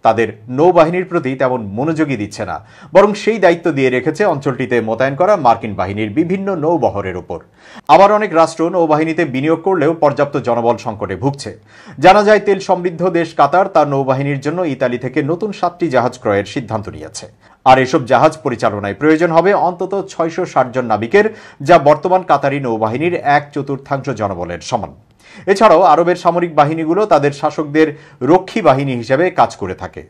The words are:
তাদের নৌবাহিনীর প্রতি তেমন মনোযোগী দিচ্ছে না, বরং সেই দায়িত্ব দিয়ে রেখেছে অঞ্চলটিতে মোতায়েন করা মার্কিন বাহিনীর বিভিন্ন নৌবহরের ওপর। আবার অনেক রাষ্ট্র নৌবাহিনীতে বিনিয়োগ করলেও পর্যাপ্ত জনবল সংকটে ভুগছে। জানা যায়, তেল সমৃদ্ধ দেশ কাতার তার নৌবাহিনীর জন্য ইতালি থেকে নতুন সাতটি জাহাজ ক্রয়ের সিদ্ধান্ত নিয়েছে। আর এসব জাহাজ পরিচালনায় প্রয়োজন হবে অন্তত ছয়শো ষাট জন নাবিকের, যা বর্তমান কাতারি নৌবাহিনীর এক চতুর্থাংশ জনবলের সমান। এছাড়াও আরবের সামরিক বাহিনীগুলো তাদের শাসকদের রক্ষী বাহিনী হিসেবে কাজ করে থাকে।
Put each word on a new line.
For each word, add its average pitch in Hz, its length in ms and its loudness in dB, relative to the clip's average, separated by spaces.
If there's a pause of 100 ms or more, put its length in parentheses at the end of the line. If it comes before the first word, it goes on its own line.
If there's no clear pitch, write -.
তাদের 110 240 2 (280)
নৌবাহিনীর 170 540 2
প্রতি 147 200 -2 (100)
তেমন 127 180 0 (180)
মনোযোগী 151 440 -2
দিচ্ছে 104 280 -8
না, 78 80 -8 (360)
বরং 202 160 4 (140)
সেই 220 200 -2
দায়িত্ব 170 240 0 (100)
দিয়ে 131 180 0
রেখেছে 147 280 -2 (100)
অঞ্চলটিতে 127 440 -4 (100)
মোতায়েন 131 340 -2
করা 196 120 2 (120)
মার্কিন 113 340 0
বাহিনীর 98 380 -4
বিভিন্ন 185 300 -2 (160)
নৌবহরের 101 580 -2
ওপর। 85 180 -12 (540)
আবার 190 240 8
অনেক 208 220 -2
রাষ্ট্র 160 220 0 (140)
নৌবাহিনীতে 160 480 0 (100)
বিনিয়োগ 156 340 0
করলেও 165 240 0 (120)
পর্যাপ্ত 143 320 0 (120)
জনবল 117 280 0 (100)
সংকটে 101 380 -8
ভুগছে। 139 280 -6 (520)
জানা 196 240 8
যায়, 214 200 4
তেল 190 200 0
সমৃদ্ধ 175 340 -2 (160)
দেশ 165 120 -2 (100)
কাতার 175 260 4 (100)
তার 147 180 2
নৌবাহিনীর 139 520 -2
জন্য 165 140 -4 (160)
ইতালি 123 300 -2
থেকে 135 140 -4 (120)
নতুন 175 180 -4 (100)
সাতটি 175 260 -4 (100)
জাহাজ 120 260 2
ক্রয়ের 101 320 -2
সিদ্ধান্ত 110 320 -6 (100)
নিয়েছে। 76 300 -16 (400)
আর 131 200 8
এসব 160 160 0 (100)
জাহাজ 131 220 4 (120)
পরিচালনায় 104 560 -4
প্রয়োজন 156 360 2
হবে 180 140 4 (160)
অন্তত 180 260 -6 (180)
ছয়শো 165 320 -4 (100)
ষাট 131 220 2
জন 127 160 -2
নাবিকের, 120 340 2 (420)
যা 175 80 8 (120)
বর্তমান 180 420 2
কাতারি 143 360 0
নৌবাহিনীর 120 500 -2 (200)
এক 147 80 0 (120)
চতুর্থাংশ 139 520 -6 (140)
জনবলের 87 480 -6
সমান। 92 240 -6 (580)
এছাড়াও 190 300 6 (120)
আরবের 170 300 2
সামরিক 175 360 0
বাহিনীগুলো 160 420 0 (120)
তাদের 143 280 2
শাসকদের 151 460 0 (440)
রক্ষী - 360 2
বাহিনী 135 340 2
হিসেবে 131 240 0 (140)
কাজ 117 120 2 (100)
করে 92 200 -6
থাকে। 85 280 -14